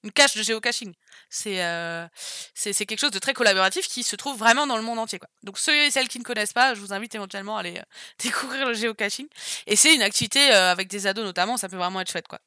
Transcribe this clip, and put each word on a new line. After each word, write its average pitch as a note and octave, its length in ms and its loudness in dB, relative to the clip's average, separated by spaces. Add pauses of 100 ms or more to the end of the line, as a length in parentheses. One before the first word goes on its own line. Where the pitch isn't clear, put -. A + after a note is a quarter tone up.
une G#3 80 -12
cache C#4 260 4
de G#3+ 60 -4
géocaching. A3 520 -4 (360)
C'est, F#3+ 340 -4
euh, E3+ 420 -6 (480)
c'est, - 180 -4
c'est G3+ 140 -2
quelque A3 140 -6
chose C#4 120 0
de G3 60 -6
très C4 160 -2
collaboratif G3 520 2
qui - 160 -6
se - 140 -4
trouve C4+ 200 -6
vraiment A#3 300 4
dans B3 100 -2
le A3 60 -4
monde A3+ 160 -6
entier, A3 200 -6
quoi. - 100 -18 (140)
Donc G3 160 -12
ceux D4+ 160 0
et D4 160 4
celles C4 180 0
qui B3 100 -10
ne A#3+ 60 -12
connaissent G#3+ 280 -4
pas, B3+ 220 2
je G3+ 60 -10
vous G3 120 -10
invite G#3+ 220 -8
éventuellement G3+ 420 -8
à G3+ 40 -6
aller, F3 180 -10
euh, - 60 -14 (160)
<laughs> - 180 -20
découvrir C4 480 -4
le A#3 80 0
géocaching. A3 540 -4 (380)
Et G#3 100 2
c'est D#4+ 180 10
une A#3 80 4
activité, A#3+ 500 4
euh, F#3 200 8
avec F#3+ 160 0
des G3+ 180 -4
ados G3+ 180 0
notamment, G3 320 -2
ça F#3+ 120 -4
peut F#3 80 -10
vraiment F#3 240 -2
être F#3 100 -6
chouette, - 180 -6
quoi. - 180 -14